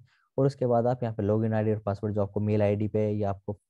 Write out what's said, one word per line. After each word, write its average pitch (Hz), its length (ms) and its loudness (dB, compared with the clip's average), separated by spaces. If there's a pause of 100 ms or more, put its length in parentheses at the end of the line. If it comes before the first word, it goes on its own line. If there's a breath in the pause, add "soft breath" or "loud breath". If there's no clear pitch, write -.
(380 soft breath)
और 135 80 4
उसके 135 200 0
बाद 117 220 2
आप 127 160 -2
यहाँ 110 120 -4
पे 110 80 -2
login 110 300 2
आईडी 107 180 0
और 107 80 -2
पासवर्ड 101 360 -4
जो 104 60 0
आपको 98 180 -4
मेल 107 220 2
आईडी 104 260 2
पे 107 240 0
या 104 180 -2
आपको 98 300 -8 (100)